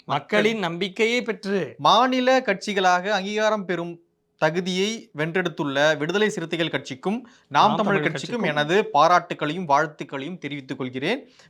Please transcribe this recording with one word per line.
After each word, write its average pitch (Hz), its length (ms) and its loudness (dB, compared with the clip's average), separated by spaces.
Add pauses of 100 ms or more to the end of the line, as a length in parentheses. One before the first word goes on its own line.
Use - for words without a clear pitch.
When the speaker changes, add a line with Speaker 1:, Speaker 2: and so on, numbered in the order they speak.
Speaker 1:
மக்களின் 208 540 0
நம்பிக்கையை 185 640 -2
பெற்று. 196 560 -4
Speaker 2:
மாநில 254 640 4
கட்சிகளாக 190 720 0
அங்கீகாரம் 208 520 -2
பெறும் 170 360 -6 (360)
தகுதியை 185 800 -2
வென்றெடுத்துள்ள 156 800 0
விடுதலை 185 340 0
சிறுத்தைகள் 165 380 -4
கட்சிக்கும் 139 440 -6
நாம் 240 160 -8 (200)
Speaker 1:
நாம் 160 280 4
Speaker 2:
தமிழர் 214 80 0
Speaker 1:
தமிழர் 196 260 2
Speaker 2:
கட்சிக்கும் 165 300 -6
Speaker 1:
கட்சிக்கும் 147 280 0
Speaker 2:
எனது 208 240 2
பாராட்டுக்களையும் 165 760 2
வாழ்த்துக்களையும் 151 720 -2
தெரிவித்துக் 139 400 -10
கொள்கிறேன். 135 500 -6 (220)